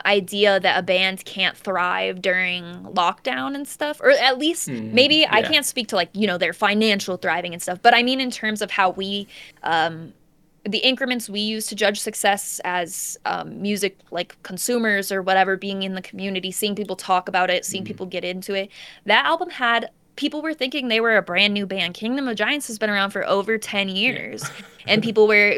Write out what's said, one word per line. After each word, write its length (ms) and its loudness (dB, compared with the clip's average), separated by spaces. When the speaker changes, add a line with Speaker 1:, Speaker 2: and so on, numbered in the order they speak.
Speaker 1:
idea 540 2
that 180 2
a 60 0
band 420 0
can't 320 -2
thrive 640 -2
during 420 0
lockdown 640 -2
and 120 -10
stuff, 320 -6
or 120 6
at 260 4
least 320 -2
Speaker 2:
Hmm, 240 -6
Speaker 1:
maybe, 320 6
I 140 4
Speaker 2:
yeah. 100 2
Speaker 1:
can't 160 2
speak 220 -4
to, 80 -4
like, 180 0
you 140 0
know, 100 0
their 160 0
financial 640 2
thriving 360 -4
and 100 -10
stuff, 180 -4
but 140 8
I 80 6
mean 180 0
in 80 -4
terms 320 -4
of 80 -4
how 220 2
we, 360 -4
um, 500 -2
the 140 -2
increments 500 -2
we 100 -6
use 280 -4
to 60 -10
judge 280 0
success 640 -2
as, 600 -6
um, 360 -6
music, 360 -2
like, 320 -6
consumers 640 -2
or 120 -2
whatever, 340 4
being 280 -4
in 120 -4
the 60 -8
community, 500 -6
seeing 240 -4
people 220 -6
talk 320 0
about 200 2
it, 160 0
seeing 180 -6
Speaker 2:
Mm. 40 -10
Speaker 1:
people 180 -10
get 200 -6
into 280 -6
it. 160 -6
That 200 6
album 240 0
had, 400 -2
people 240 -4
were 120 -4
thinking 360 -4
they 100 2
were 160 4
a 60 6
brand 320 2
new 120 -2
band. 280 -4
Kingdom 340 -4
of 80 -4
Giants 320 -2
has 100 -8
been 120 -2
around 220 0
for 140 -4
over 320 0
ten 300 -4
Speaker 2:
Yeah. 80 -6
Speaker 1:
years. 500 -2
Speaker 2:
<laughs> 400 -16
Speaker 1:
And 160 4
people 260 6
were 300 6